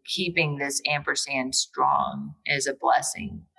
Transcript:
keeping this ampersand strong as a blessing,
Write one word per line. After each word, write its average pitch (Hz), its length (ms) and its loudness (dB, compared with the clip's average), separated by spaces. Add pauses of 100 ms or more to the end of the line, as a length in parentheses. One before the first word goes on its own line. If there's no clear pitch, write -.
keeping 170 520 0
this 139 300 -2
ampersand 139 680 -2
strong 139 800 0 (120)
as 139 200 0
a 135 60 -2
blessing, 123 720 0 (140)